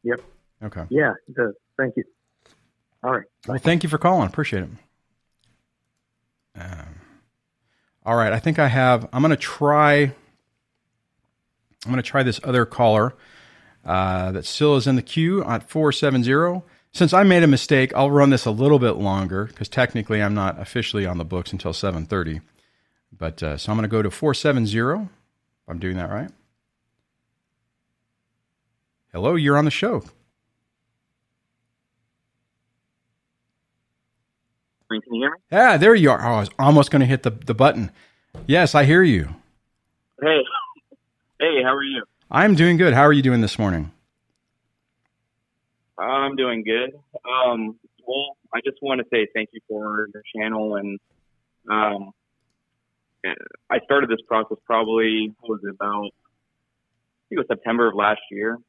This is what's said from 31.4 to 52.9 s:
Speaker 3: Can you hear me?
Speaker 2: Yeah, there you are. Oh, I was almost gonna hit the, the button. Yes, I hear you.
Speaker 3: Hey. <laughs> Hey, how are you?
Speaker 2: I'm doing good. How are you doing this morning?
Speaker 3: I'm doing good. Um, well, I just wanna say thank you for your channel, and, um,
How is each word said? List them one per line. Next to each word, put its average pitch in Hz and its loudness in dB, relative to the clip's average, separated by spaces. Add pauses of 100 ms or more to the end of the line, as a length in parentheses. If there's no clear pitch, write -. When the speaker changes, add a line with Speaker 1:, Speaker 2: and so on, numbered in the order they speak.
Speaker 3:
Can 110 -6 (100)
you 117 -6
hear 143 -2
me? 165 -12 (140)
Speaker 2:
Yeah, 208 6
there 208 8
you 156 6
are. - 0
Oh, 117 -2
I 107 2
was 101 -4 (100)
almost 143 6
gonna 135 4
hit 123 0
the, 120 0
the 110 -8
button. 117 2 (560)
Yes, 160 2
I 147 6
hear 165 6
you. 85 2 (840)
Speaker 3:
Hey. 156 2
<laughs> 784 -8 (840)
Hey, 147 0
how 131 0
are 139 -6
you? 135 -8 (300)
Speaker 2:
I'm 196 4
doing 170 4
good. 165 4
How 127 4
are 147 8
you 143 4
doing 127 2
this 104 -2
morning? 87 -2 (2000)
Speaker 3:
I'm 139 -4
doing 123 -4
good. 120 -2 (300)
Um, 120 -2 (260)
well, 139 -8 (160)
I 113 -4
just 139 -6
wanna 131 -4
say 110 0
thank 110 -6
you 110 -18
for 107 -6
your 107 -20 (120)
channel, 107 -6
and, 101 -10 (680)
um, 104 -2 (1600)